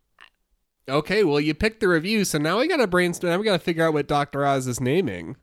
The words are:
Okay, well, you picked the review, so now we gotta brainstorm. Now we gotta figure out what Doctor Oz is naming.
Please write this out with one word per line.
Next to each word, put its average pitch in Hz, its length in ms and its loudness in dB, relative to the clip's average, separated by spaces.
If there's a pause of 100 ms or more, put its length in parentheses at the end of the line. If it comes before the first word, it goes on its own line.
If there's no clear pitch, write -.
(880)
Okay, 156 360 0
well, 147 160 2
you 151 140 0
picked 220 260 -2
the 196 80 2
review, 180 360 2
so 165 140 -2
now 165 220 0
we 302 80 0
gotta 311 180 2
brainstorm. 180 460 0
Now 175 60 2
we 208 60 -2
gotta 202 140 2
figure 165 260 0
out 160 100 2
what 143 120 -2
Doctor 143 400 0
Oz 135 220 0
is 120 120 -4
naming. 123 640 -2